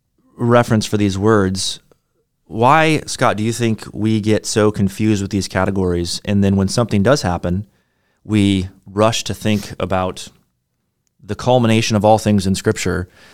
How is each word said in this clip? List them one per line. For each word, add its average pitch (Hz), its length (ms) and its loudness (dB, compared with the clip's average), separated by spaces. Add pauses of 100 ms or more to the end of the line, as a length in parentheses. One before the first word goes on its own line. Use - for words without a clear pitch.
(360)
reference 120 480 2
for - 140 -2
these 101 200 0
words. 98 640 0 (640)
Why, 156 640 2
Scott, 110 300 -2
do 107 60 -4
you 113 100 -2
think 113 400 -2
we 110 280 0
get 107 240 0
so 107 260 2
confused 104 520 0
with 98 80 -6
these 95 180 -2
categories? 92 760 -2
And 101 200 0
then 98 120 2
when 98 120 2
something 107 340 0
does 131 200 2
happen, 90 440 -4 (580)
we 98 440 2 (180)
rush 107 380 0
to 110 100 -8
think 104 460 -4
about 92 480 -4 (920)
the 101 120 -10
culmination 113 600 2
of 98 80 2
all 107 140 6
things 104 280 0
in 98 80 0
Scripture, 90 540 -4 (260)